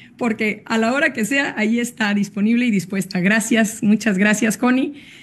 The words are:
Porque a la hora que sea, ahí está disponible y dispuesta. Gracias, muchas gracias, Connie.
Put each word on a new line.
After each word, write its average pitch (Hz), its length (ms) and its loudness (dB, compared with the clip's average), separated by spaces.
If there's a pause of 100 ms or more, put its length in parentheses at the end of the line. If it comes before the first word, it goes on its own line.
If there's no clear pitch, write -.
(180)
Porque 220 480 -2
a 226 120 -2
la 226 140 2
hora 285 220 0
que 233 100 -4
sea, 277 340 -2
ahí 220 220 0
está 233 340 -2
disponible 208 520 0
y 240 60 0
dispuesta. 185 500 -2
Gracias, 220 600 0
muchas 214 360 2
gracias, 208 400 2
Connie. 254 380 0 (280)